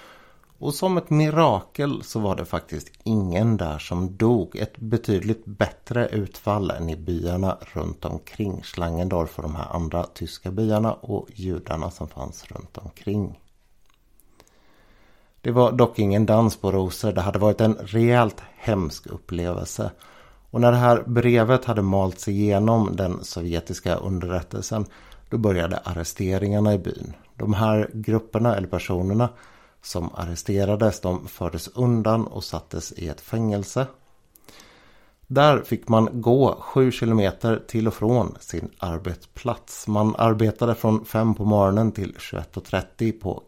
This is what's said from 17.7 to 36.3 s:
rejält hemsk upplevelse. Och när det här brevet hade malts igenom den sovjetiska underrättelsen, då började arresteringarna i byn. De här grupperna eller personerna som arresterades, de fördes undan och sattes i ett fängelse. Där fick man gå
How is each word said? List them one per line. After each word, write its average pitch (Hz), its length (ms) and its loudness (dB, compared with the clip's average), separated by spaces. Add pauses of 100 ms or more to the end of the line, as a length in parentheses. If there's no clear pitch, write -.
rejält 113 640 2 (160)
hemsk 95 500 -2
upplevelse. 90 840 -6 (580)
Och 120 120 0
när 120 100 8
det 120 60 4
här 120 300 6
brevet 120 580 4
hade 107 160 0
malts 95 460 0
igenom 104 680 2
den 90 280 -4
sovjetiska 85 720 -4
underrättelsen, 95 880 -4 (440)
då 117 80 -2
började 92 400 0
arresteringarna 101 960 0
i 101 40 2
byn. - 360 -8 (220)
De 104 180 -2
här 107 400 2
grupperna 110 640 0
eller 95 120 -4
personerna 95 600 0 (520)
som - 340 -6
arresterades, 98 840 0
de 90 260 -4
fördes 87 400 -6
undan 113 600 2
och 101 160 -12
sattes - 480 -10
i - 160 -10
ett 76 140 -10
fängelse. 113 640 -2 (1400)
Där 139 340 6
fick - 260 -4
man 110 340 4
gå 120 380 4